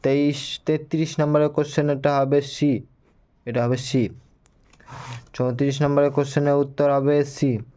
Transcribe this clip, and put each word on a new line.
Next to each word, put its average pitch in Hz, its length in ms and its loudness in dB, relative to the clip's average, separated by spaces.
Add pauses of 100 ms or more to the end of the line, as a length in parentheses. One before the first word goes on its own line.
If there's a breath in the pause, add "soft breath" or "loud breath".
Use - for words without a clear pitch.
তেইশ, 143 340 2 (280)
তেত্রিশ 156 440 -2 (100)
নম্বরের 151 360 2
কোশ্চেন 147 380 0
এটা 143 240 0
হবে 139 200 2 (160)
সি, 147 180 2 (720)
এটা 120 180 -2
হবে 123 140 0 (100)
সি। 131 140 2 (1300 loud breath)
চৌত্রিশ 127 480 -2
নম্বরের 143 320 2
কোশ্চেনের 143 480 2
উত্তর 143 320 0
হবে 139 200 2 (180)
সি। 139 160 0 (260)